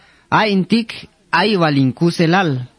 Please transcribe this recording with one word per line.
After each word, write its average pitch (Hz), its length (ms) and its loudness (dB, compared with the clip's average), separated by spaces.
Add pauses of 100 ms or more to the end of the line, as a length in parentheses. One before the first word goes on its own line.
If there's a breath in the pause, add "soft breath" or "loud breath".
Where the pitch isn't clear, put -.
(300 soft breath)
Ay 202 240 0
in 185 120 0
tik, - 440 -4 (220)
ay 196 260 0
valin 139 360 2
kuselal. 170 840 0